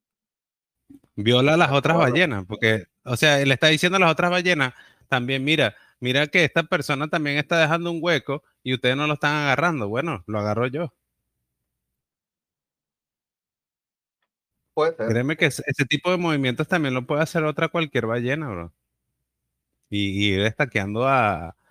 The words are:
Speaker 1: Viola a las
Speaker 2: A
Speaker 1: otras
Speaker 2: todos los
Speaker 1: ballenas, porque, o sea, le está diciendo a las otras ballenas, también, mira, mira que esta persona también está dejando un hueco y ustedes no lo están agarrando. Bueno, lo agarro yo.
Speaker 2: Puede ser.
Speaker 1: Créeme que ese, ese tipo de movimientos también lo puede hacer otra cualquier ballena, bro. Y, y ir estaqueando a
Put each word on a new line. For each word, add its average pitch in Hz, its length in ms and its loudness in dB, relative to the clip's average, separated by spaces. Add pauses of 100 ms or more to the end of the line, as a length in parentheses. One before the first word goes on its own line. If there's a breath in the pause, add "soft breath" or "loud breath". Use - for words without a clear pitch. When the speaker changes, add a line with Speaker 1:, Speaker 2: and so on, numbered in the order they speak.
(1160)
Speaker 1:
Viola 123 380 4
a - 20 4
las 165 140 4
Speaker 2:
A 139 40 2
Speaker 1:
otras 143 200 2
Speaker 2:
todos 165 120 4
los 123 60 2
Speaker 1:
ballenas, 131 340 0
porque, 107 400 -2 (180)
o 123 120 -4
sea, 143 280 2
le 135 100 2
está 156 120 0
diciendo 165 300 2
a 196 40 2
las 170 120 4
otras 175 180 0
ballenas, 175 440 0 (340 soft breath)
también, 131 360 -2
mira, 143 300 2 (260 soft breath)
mira 127 280 0
que 175 160 2
esta 160 180 0
persona 151 460 -4
también 147 280 -2
está 151 220 -2
dejando 165 320 0
un 170 100 -6
hueco 147 420 -2 (200)
y 131 120 -2
ustedes 127 220 0
no 147 100 -2
lo 151 80 0
están 147 200 -2
agarrando. 143 540 0
Bueno, 123 380 -4
lo 107 120 -4
agarro 107 280 0
yo. 139 280 -8 (3750)
Speaker 2:
Puede 165 220 0
ser. 110 120 -4
Speaker 1:
Créeme 123 280 0
que 175 100 2
ese, - 200 -2
ese 139 180 -2
tipo 143 260 -2
de 180 60 2
movimientos 151 500 -2
también 151 280 0
lo 127 120 -4
puede 151 160 0
hacer 160 220 -2
otra 156 240 -2
cualquier 147 380 -2
ballena, 123 420 -4
bro. 85 240 -10 (1160)
Y, 101 380 -2
y 98 80 2
ir 95 60 2
estaqueando 110 680 -2
a 104 500 0 (140)